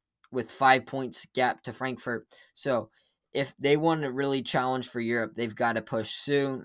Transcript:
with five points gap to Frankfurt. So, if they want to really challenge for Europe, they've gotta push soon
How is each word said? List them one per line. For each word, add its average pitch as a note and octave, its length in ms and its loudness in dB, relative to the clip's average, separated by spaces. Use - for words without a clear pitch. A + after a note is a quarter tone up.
with B2 200 -4
five C3 360 6
points C3 480 -4
gap B2+ 300 0
to A#2+ 80 -6
Frankfurt. B2 540 -6
So, A#2+ 340 0
if C#3 240 -2
they C#3+ 180 4
want D#3+ 260 2
to C#3+ 80 -2
really C#3 320 0
challenge B2+ 460 0
for A#2+ 120 -6
Europe, A2+ 340 -2
they've A2+ 200 -4
gotta A2+ 280 0
push A2 260 -2
soon C#3 560 0